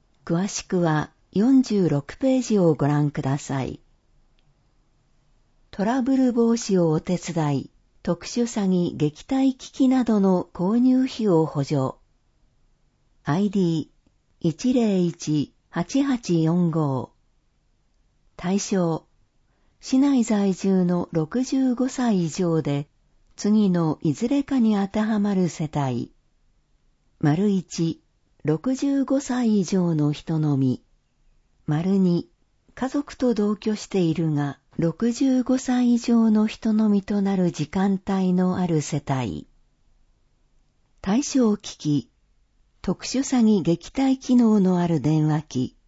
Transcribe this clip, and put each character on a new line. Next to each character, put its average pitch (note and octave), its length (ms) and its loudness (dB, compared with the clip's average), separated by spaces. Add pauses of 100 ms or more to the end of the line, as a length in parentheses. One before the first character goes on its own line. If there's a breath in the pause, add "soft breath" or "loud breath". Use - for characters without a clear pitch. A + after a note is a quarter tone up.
(260)
詳 F3 220 -2
し - 160 -8
く F#3 180 -2
は D3+ 300 0 (200)
四 B3+ 300 4
十 G3+ 280 2
六 D3 280 -4
ペ C4 220 2
ー - 20 -2
ジ G#3+ 180 0
を E3+ 140 6
ご C#3+ 140 0
覧 D3 240 2
く D3+ 100 -8
だ C3+ 160 -2
さ C3+ 260 -6
い。 - 160 -8 (1900)
ト F#3 140 -2
ラ B3+ 160 0
ブ C4 160 2
ル B3+ 160 2
防 A#3 220 2
止 F#3+ 260 0
を E3 100 4
お D#3 80 2
手 F3+ 180 -4
伝 D3+ 400 -2
い、 - 140 -8 (320)
特 F3 240 -4
殊 A#3+ 160 -2
詐 G#3+ 240 -2
欺 F3+ 300 0
撃 D3+ 260 -2
退 C4+ 320 0
機 - 160 -20
器 C4 160 0
な B3+ 160 2
ど A3 160 2
の F#3+ 340 2
購 G3 240 -2
入 B3+ 260 4
費 B3 220 -4
用 D#3+ 200 4
補 D3+ 180 -4
助。 C3+ 320 -2 (1300)
ア D3 140 -2
イ G3+ 120 0
デ G3 100 -2
ィ E3 240 0
ー、 - 40 -12 (540)
一 A#3+ 320 -2
零 G#3 320 2
一 D3+ 480 -4 (160)
八 C4+ 340 -2
八 A#3 400 0
四 E3+ 280 2
五。 C#3+ 400 -4 (1200)
対 F#3+ 240 -2
象、 E3+ 460 -2 (760)
市 - 200 0
内 C4+ 240 4
在 G3+ 300 0
住 F#3+ 300 2
の F3 300 0
六 E3 300 -2
十 C4 320 0
五 B3+ 120 -2
歳 A3 380 0
以 D#3 40 -2
上 E3 320 0
で、 C#3+ 280 -4 (480)
次 G#3 320 2
の E3+ 320 0
い D3+ 120 0
ず A3 140 -4
れ C#4 160 0
か C4+ 160 -2
に A3 160 2
当 G3 120 0
て G#3+ 120 -4
は G#3+ 200 -2
ま G3+ 140 0
る F#3 140 2
世 D#3 260 -6
帯。 B2+ 380 -4 (1080)
丸 E3 300 2
一、 F3 520 -4 (420)
六 D#3 320 -2
十 C#4 300 -2
五 C4+ 160 -2
歳 A#3+ 380 0
以 F#3 40 0
上 F3 320 -2
の D3 160 0
人 D#3+ 280 -4
の D3 180 0
み。 C3 260 -2 (840)
丸 E3+ 300 0
二、 F3 300 2 (460)
家 B3+ 160 -6
族 C#4+ 260 -6
と B3 180 0
同 G#3 220 0
居 G#3+ 200 -4
し - 120 -12
て G3 140 -2
い D#3+ 120 2
る D#3+ 200 -2
が、 C#3+ 260 -4 (180)
六 E3+ 340 -2
十 B3+ 320 0
五 B3+ 140 0
歳 B3 360 0
以 A#3+ 60 2
上 A3+ 320 2
の G#3+ 160 2
人 - 240 -4
の G#3+ 160 2
み G3+ 140 2
と G3+ 200 -4
な G3 140 0
る F3+ 160 2
時 D3 160 -4
間 F#3+ 400 -2
帯 F#3+ 240 0
の F#3 240 2
あ F3+ 100 -2
る E3 160 0
世 D3 280 -4
帯。 A#2+ 360 -4 (1600)
対 G#3 200 0
象 A3+ 360 0
機 - 180 -14
器、 D3 340 -2 (720)
特 - 240 -6
殊 B3 140 -6
詐 B3+ 240 0
欺 G#3+ 180 4
撃 E3 280 -2
退 C4+ 280 0
機 B3+ 200 2
能 G#3+ 240 4
の F3+ 180 2
あ F3 80 0
る E3 140 0
電 D3+ 260 2
話 D3+ 140 0
機、 - 360 -6 (100)